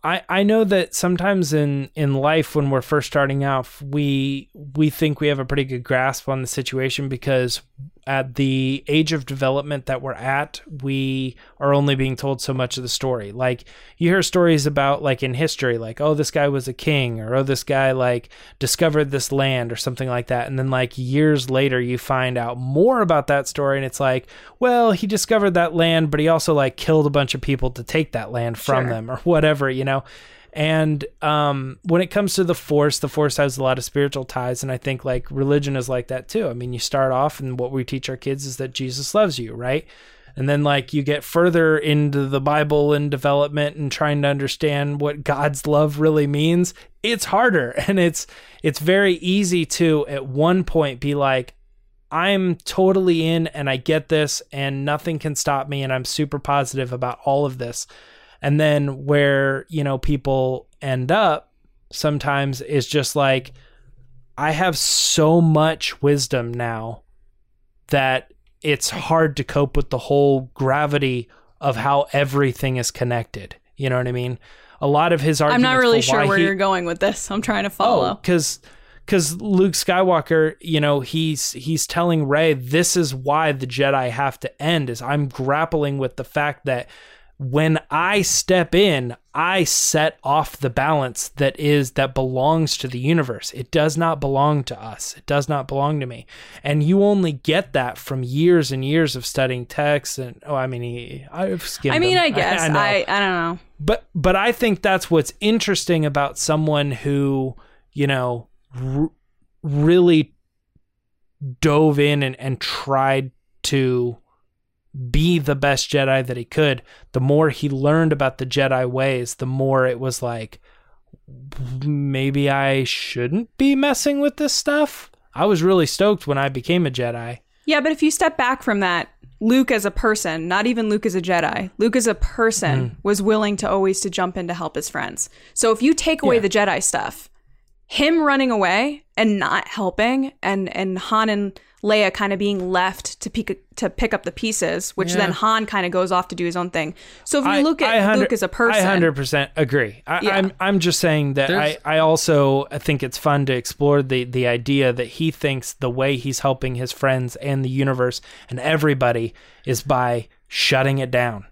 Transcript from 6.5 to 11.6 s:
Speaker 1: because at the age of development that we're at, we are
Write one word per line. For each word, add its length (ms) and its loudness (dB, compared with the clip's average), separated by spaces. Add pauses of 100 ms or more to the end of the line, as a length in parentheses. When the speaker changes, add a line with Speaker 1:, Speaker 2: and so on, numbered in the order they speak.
Speaker 1:
because 520 -2 (460)
at 280 -4
the 520 0
age 260 2
of 120 -6
development 640 -4
that 120 -4
we're 140 -8
at, 480 -4 (220)
we 520 -4 (240)
are 140 2